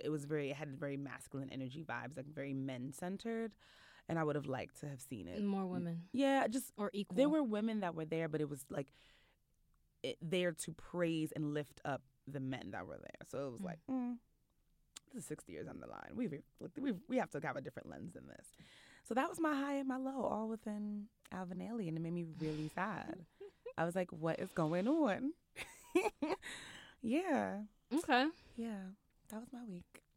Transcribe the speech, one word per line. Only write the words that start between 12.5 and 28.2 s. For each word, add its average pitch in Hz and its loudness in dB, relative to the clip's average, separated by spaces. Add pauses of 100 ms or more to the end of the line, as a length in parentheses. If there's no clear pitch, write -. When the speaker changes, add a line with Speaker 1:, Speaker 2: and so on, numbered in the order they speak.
Speaker 1:
that 95 -4
were 71 -8
there. - -12
So 139 -2
it 127 -4
was 120 -8
Speaker 2:
Mm. 190 -4
Speaker 1:
like, 165 -4 (100)
mm, 247 0 (960)
this 226 -8
is - -10
sixty - -8
years 76 -6
down 139 -10
the 58 -10
line. 50 -10
We've, 160 -2 (360)
we've, 254 0
we 254 2
have 185 2
to 147 -2
have 139 0
a 139 -4
different - -10
lens 82 -10
than 64 -14
this. - -18 (560)
So - -4
that 269 4
was 359 -4
my 302 4
high 277 0
and 277 0
my 262 0
low, 262 -2
all 220 2
within 208 -4 (240)
Alvin 185 -6
Ailey, 202 -2
and 160 0
it 160 0
made 170 0
me 175 0 (140)
really 156 0
sad. 180 -2 (220)
Speaker 2:
<laughs> - -12
Speaker 1:
I 165 4
was 175 2
like, 180 0
"What 160 0
is 185 -2
going 175 4
on?" 277 4 (640)
<laughs> 359 4 (680)
Yeah. 226 4 (340)
Speaker 2:
Okay. 269 6 (280)